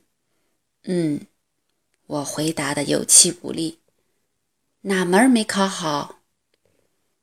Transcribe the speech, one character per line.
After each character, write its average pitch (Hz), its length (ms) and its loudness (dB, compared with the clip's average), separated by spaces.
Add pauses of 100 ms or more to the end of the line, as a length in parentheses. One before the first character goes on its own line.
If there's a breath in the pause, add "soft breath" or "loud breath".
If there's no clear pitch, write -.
(840)
“嗯。” 170 420 -2 (800)
我 147 180 -6
回 156 280 -4
答 147 220 -4
的 143 100 -2
有 147 200 0
气 - 380 4
无 127 100 -10
力。 160 280 -8 (1000)
“哪 196 220 -2
门 180 160 4
儿 262 80 6
没 233 160 4
考 196 240 0
好 156 540 -6 (1000)